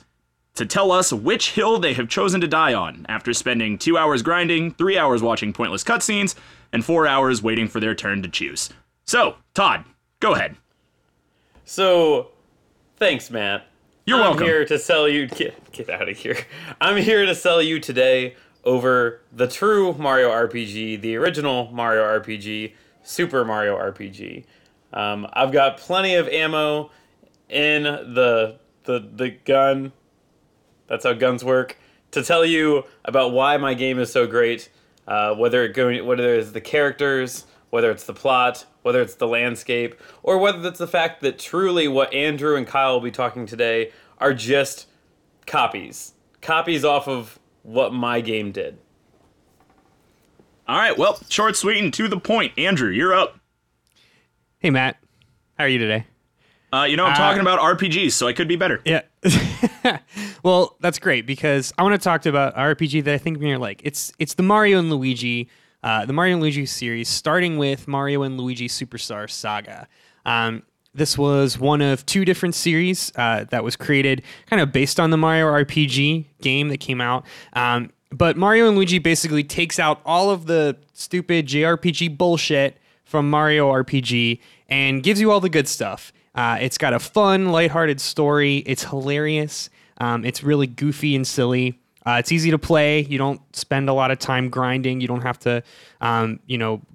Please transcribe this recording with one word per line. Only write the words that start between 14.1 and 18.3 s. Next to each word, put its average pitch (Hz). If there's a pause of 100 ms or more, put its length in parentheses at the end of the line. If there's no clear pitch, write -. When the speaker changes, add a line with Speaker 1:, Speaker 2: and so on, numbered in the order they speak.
Speaker 2:
I'm 208
Speaker 1:
welcome. 156
Speaker 2:
here 156
to 151
sell 156
you, 147
get, -
get -
outta 87
here. 120 (420)
I'm 196
here 202
to 185
sell 170
you 160
today 127 (300)